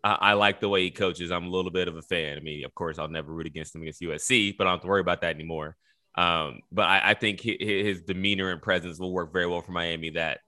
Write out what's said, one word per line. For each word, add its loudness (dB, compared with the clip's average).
I, 4
I 8
like 4
the 2
way 4
he 0
coaches. -2
I'm -2
a -6
little -2
bit 0
of -8
a -14
fan. -2
I -10
mean, -8
of -14
course, -6
I'll -4
never -8
root -6
against -10
him -12
against -12
U -4
S -6
C, 4
but 2
I 4
don't 2
have -8
to -6
worry 4
about 0
that 0
anymore. -8
Um, 0
but 2
I, 6
I 4
think -2
hi-, -2
hi-, -4
his 0
demeanor 0
and -6
presence 0
will -4
work -4
very 2
well -2
for -14
Miami -4
that -2